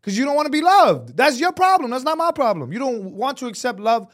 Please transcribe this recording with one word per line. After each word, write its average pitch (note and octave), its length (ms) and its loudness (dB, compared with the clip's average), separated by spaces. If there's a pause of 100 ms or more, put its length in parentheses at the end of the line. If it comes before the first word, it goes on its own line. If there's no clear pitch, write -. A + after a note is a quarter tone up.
'Cause G3+ 160 -6
you B3+ 60 0
don't C#4+ 140 0
wanna D4+ 120 0
be D4+ 120 0
loved. G3 560 4
That's C4 200 2
your E4+ 140 0
problem. F#4 400 2
That's B3+ 140 -6
not D#4+ 120 -2
my E4 140 0
problem. G3+ 400 -2
You G#3 80 -8
don't A#3 360 -6
want B3+ 240 -4
to B3+ 80 -8
accept A#3 320 -8
love. A3+ 340 0